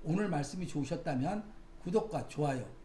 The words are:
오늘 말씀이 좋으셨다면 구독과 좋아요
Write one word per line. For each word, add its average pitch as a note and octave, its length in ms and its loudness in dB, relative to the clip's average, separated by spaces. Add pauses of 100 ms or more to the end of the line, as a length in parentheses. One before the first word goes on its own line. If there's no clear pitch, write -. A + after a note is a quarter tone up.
오늘 F#3 260 2
말씀이 E3 380 0
좋으셨다면 D3+ 760 0 (400)
구독과 F3 440 2
좋아요 C#3 380 2 (200)